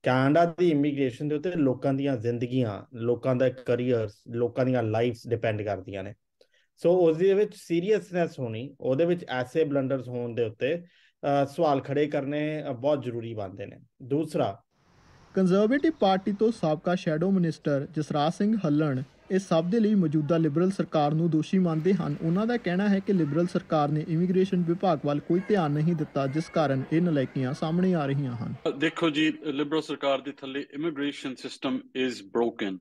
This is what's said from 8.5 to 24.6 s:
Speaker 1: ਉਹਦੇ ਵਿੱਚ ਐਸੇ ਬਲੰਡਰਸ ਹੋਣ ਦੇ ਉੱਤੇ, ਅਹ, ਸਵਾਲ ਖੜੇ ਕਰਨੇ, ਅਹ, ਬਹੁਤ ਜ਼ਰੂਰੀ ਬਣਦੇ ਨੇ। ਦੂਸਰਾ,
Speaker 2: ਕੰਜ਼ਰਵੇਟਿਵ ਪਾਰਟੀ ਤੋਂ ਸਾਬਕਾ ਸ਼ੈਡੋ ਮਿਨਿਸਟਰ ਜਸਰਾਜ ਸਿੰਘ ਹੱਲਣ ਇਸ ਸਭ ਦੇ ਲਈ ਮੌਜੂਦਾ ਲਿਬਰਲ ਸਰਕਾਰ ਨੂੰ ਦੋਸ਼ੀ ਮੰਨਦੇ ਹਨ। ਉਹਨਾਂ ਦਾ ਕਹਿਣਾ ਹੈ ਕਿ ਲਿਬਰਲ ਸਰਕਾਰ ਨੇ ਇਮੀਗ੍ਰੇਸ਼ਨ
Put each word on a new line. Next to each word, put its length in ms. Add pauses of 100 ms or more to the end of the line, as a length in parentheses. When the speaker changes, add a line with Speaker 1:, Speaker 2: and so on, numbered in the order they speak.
Speaker 1:
ਉਹਦੇ 240
ਵਿੱਚ 240
ਐਸੇ 340
ਬਲੰਡਰਸ 440
ਹੋਣ 280
ਦੇ 80
ਉੱਤੇ, 400 (400)
ਅਹ, 220
ਸਵਾਲ 360
ਖੜੇ 260
ਕਰਨੇ, 560
ਅਹ, 100
ਬਹੁਤ 300
ਜ਼ਰੂਰੀ 300
ਬਣਦੇ 320
ਨੇ। 140 (240)
ਦੂਸਰਾ, 600 (720)
Speaker 2:
ਕੰਜ਼ਰਵੇਟਿਵ 680
ਪਾਰਟੀ 320
ਤੋਂ 200
ਸਾਬਕਾ 440
ਸ਼ੈਡੋ 360
ਮਿਨਿਸਟਰ 640
ਜਸਰਾਜ 380
ਸਿੰਘ 320
ਹੱਲਣ 360 (300)
ਇਸ 160
ਸਭ 180
ਦੇ 140
ਲਈ 160
ਮੌਜੂਦਾ 420
ਲਿਬਰਲ 340
ਸਰਕਾਰ 420
ਨੂੰ 160
ਦੋਸ਼ੀ 300
ਮੰਨਦੇ 340
ਹਨ। 280
ਉਹਨਾਂ 260
ਦਾ 100
ਕਹਿਣਾ 320
ਹੈ 100
ਕਿ 140
ਲਿਬਰਲ 340
ਸਰਕਾਰ 420
ਨੇ 180
ਇਮੀਗ੍ਰੇਸ਼ਨ 560